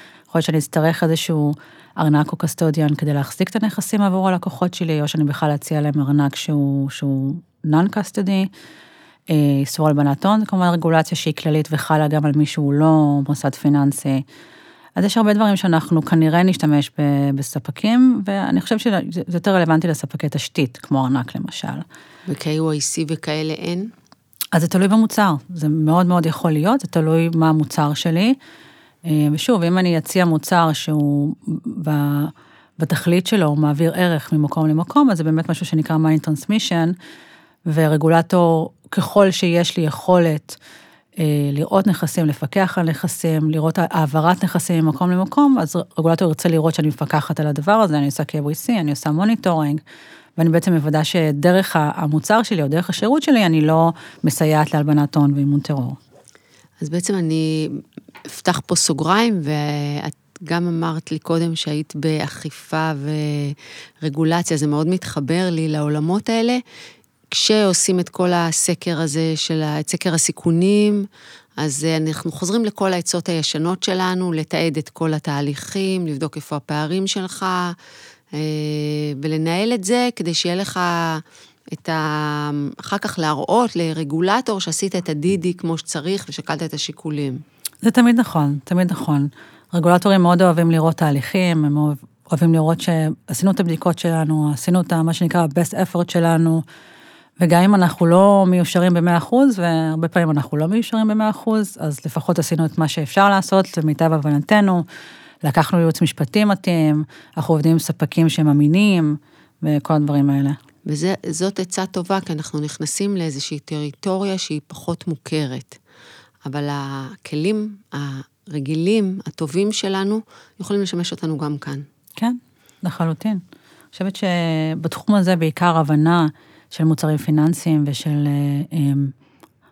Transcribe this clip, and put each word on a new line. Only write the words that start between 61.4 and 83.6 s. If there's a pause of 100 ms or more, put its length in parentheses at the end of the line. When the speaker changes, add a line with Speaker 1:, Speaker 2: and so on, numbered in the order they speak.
Speaker 2:
שהיית
באכיפה (1120)
ורגולציה,
זה
מאוד
מתחבר
לי
לעולמות
האלה. (720)
כשעושים
את
כל
הסקר
הזה
של
ה-,
את
סקר
הסיכונים, (500)
אז,
אה,
אנחנו
חוזרים
לכל
העצות
הישנות
שלנו,
לתעד
את
כל
התהליכים,
לבדוק
איפה
הפערים
שלך, (880)
אה, (840)
ולנהל
את
זה
כדי
שיהיה
לך (920)
את
ה-, (300)
אחר
כך
להראות